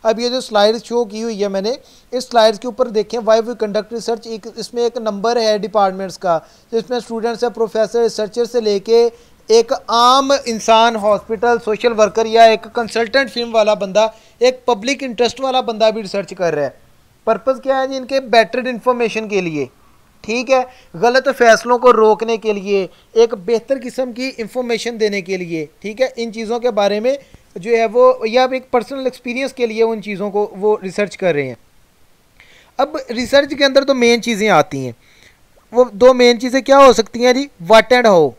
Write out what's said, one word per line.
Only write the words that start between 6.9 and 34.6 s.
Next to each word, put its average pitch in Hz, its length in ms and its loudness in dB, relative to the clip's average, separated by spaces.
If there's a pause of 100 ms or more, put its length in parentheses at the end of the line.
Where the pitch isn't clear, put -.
students 226 400 -6
से, 240 80 -2
प्रोफेसर, 220 540 -2
रिसर्चर 220 420 -2
से 233 160 -2
लेके 220 520 2 (380)
एक 233 220 4 (180)
आम 254 420 4
इंसान, 226 640 2
hospital, 214 640 0
social 233 340 -2
worker 220 340 2
या 226 200 6
एक 220 200 2
consultant 233 640 -2
फर्म 233 220 -8
वाला 214 220 2
बंदा, 202 400 -2 (280)
एक 254 240 0
public 247 360 -2
interest 247 380 -4
वाला 262 200 -2
बंदा 220 300 0
भी 220 120 -6
research 196 320 -8
कर 175 200 -2
रहा 147 100 -2
है। - 140 -8 (480)
Purpose 226 360 -2
क्या 269 160 -2
है 262 100 -2
जी 269 80 -8
इनके? 262 240 -4
Battered 233 460 0
information 233 640 -4
के 196 120 -2
लिए, 151 300 -6 (540)
ठीक 233 260 -4
है, 254 160 2 (300)
गलत 247 320 0
फैसलों 240 500 4
को 247 120 4
रोकने 220 460 2
के 214 160 -4
लिए, 196 360 -2 (280)
एक 233 180 4
बेहतर 220 440 -4
किस्म 247 340 -8
की 254 160 -6
information 240 680 -6
देने 202 240 -2
के 190 140 -6
लिए, 165 320 -6 (140)
ठीक 214 180 -10
है, 254 180 0
इन 233 120 -6
चीज़ों 226 300 -6
के 247 100 -2
बारे 202 300 0
में 262 180 -2 (400)
जो 185 120 -8
है 226 160 2
वो, 254 400 4
या 247 280 2
एक 254 180 -8
personal 262 340 -4
experience 254 460 -8
के 240 140 -4
लिए 220 160 -2
उन 226 180 -2
चीज़ों 202 300 -8
को 208 240 -2
वो 208 280 0
research 190 340 -6
कर 175 180 0
रहे 139 140 -4
हैं। 127 80 -12 (1200)
अब 294 200 -4 (100)
research 277 440 0
के 277 100 0
अंदर 269 200 2
तो 269 100 0
main 240 260 2
चीज़ें 220 280 -2
आती 147 360 2